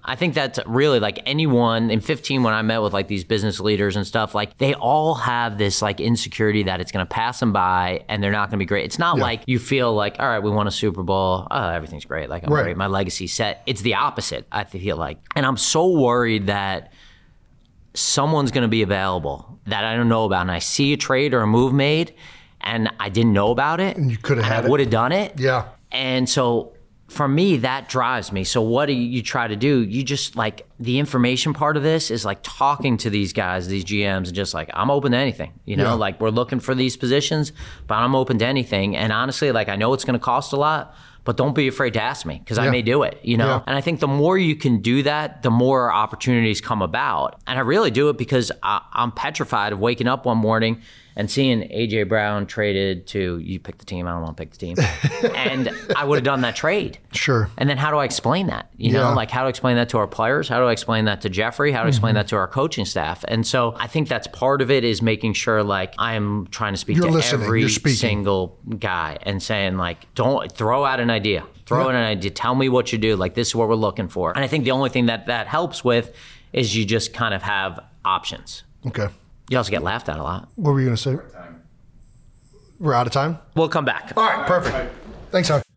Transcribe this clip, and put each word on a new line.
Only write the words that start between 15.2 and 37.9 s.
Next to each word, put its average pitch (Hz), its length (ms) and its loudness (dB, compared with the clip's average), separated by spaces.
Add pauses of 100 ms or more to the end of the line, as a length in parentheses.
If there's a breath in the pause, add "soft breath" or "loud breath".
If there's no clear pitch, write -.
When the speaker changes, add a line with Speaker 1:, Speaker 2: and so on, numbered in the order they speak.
Speaker 1:
And 139 100 0
I'm 131 120 0
so 165 280 2
worried 120 640 2
that 98 420 -4 (1040 soft breath)
someone's 143 560 0
gonna 120 180 2
be 110 140 2
available 92 840 -2
that 104 180 -2
I 113 100 -2
don't 117 140 2
know 113 160 4
about, 95 180 2
and 92 80 -2
I 85 80 -2
see 139 340 0
a 143 40 2
trade 139 380 0
or 120 80 2
a 107 40 2
move 120 260 4
made, 147 400 2 (480 loud breath)
and 110 380 -2
I 101 100 -4
didn't 110 240 4
know 101 180 4
about 147 300 2
it, 190 160 -2
Speaker 2:
And 139 140 0
you 113 60 -2
coulda 120 260 0
Speaker 1:
and 107 100 0
Speaker 2:
had 117 120 0
Speaker 1:
I - 20 2
Speaker 2:
it. 117 40 4
Speaker 1:
woulda 139 160 4
done 113 260 2
it. 196 260 -2
Speaker 2:
Yeah. 127 260 2 (280)
Speaker 1:
And 127 360 0
so 120 440 0 (360)
for 147 200 -2
me, 160 300 4
that 127 300 -4
drives 123 440 -2
me. 95 100 -2
So 117 180 0
what 117 260 2
do 143 80 0
you 120 280 -2
try 120 240 -2
to 107 80 -2
do? 127 280 2
You 110 200 -2
just, 135 320 -4
like, 110 320 -4 (140)
the 123 180 0
information 127 560 0
part 151 220 0
of 139 80 -2
this 160 260 0
is, 113 140 -4
like, 98 180 -2
talking 139 540 0
to 110 140 -2
these 101 220 0
guys, 92 360 -2
these 95 160 -4
G 101 180 -2
Ms, 95 260 0
and 87 60 -8
just 95 200 -4
like, 80 200 -6
"I'm 107 160 0
open 139 220 2
to 120 60 2
anything, 123 340 -4 (140)
you 104 100 -4
know, 98 80 2
Speaker 2:
Yeah. 110 80 2
Speaker 1:
like, 104 280 -2
we're 110 100 2
looking 120 280 0
for 131 160 -2
these 127 220 0
positions, 143 560 0 (340 loud breath)
but 107 100 0